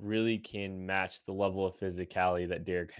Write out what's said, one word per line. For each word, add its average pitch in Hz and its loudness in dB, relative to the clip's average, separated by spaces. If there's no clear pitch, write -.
really 110 2
can 98 -6
match 95 0
the 101 -6
level 95 2
of 92 -2
physicality 90 0
that 87 -4
Derrick, 87 -2